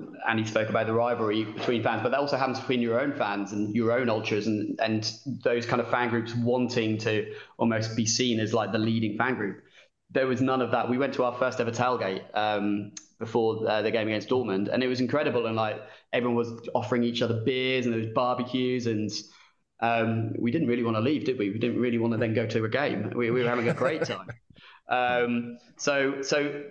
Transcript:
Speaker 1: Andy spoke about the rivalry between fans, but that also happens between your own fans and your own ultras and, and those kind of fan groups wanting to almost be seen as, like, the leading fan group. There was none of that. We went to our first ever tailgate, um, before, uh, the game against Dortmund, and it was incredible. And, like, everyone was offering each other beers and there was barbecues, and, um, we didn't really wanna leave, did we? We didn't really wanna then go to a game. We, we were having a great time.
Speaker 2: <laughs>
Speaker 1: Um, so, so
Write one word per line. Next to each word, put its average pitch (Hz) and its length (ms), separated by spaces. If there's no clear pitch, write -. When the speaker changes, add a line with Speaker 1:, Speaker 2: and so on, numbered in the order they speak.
Speaker 1:
Andy 110 160
spoke 110 240
about 110 180
the 113 60
rivalry 113 520
between 110 380
fans, 113 200
but 123 80
that 135 80
also 143 180
happens 127 220
between 123 240
your 117 180
own 143 120
fans 101 400
and 104 220
your 113 180
own 123 180
ultras 107 380
and, 104 320
and 110 320
those 120 200
kind 120 160
of 110 80
fan 123 220
groups 117 240
wanting 117 640
to 107 340
almost 113 400
be 113 80
seen 117 360
as, 110 120
like, 107 200
the 113 60
leading 110 380
fan 123 200
group. 98 260
There 135 160
was 127 160
none 131 180
of 117 120
that. 113 180
We 123 80
went 131 160
to 127 100
our 120 80
first 123 280
ever 113 100
tailgate, 113 540
um, 104 580
before, 113 500
uh, 107 120
the 107 100
game 110 160
against 107 200
Dortmund, 104 440
and 123 100
it 127 60
was 127 120
incredible. 127 460
And, 113 80
like, 110 260
everyone 120 240
was 113 380
offering 120 300
each 120 180
other 113 220
beers 131 400
and 117 100
there 110 60
was 110 120
barbecues, 123 760
and, 110 220
um, 113 560
we 117 120
didn't 143 180
really 120 140
wanna 113 180
leave, 131 240
did 127 140
we? 101 120
We 104 80
didn't 113 220
really 120 180
wanna 113 200
then 113 160
go 113 120
to 110 180
a 110 40
game. 127 460
We, 120 160
we 123 120
were 120 60
having 120 200
a 113 60
great 151 300
time. 95 300
Speaker 2:
<laughs> - 40
Speaker 1:
Um, 120 680
so, 139 440
so 143 500